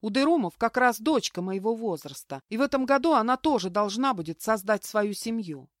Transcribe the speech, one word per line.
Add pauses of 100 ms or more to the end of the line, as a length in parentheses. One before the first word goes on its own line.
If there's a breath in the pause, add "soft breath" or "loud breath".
У
Дерумов
как
раз
дочка
моего
возраста,
и
в
этом
году
она
тоже
должна
будет
создать
свою
семью. (120)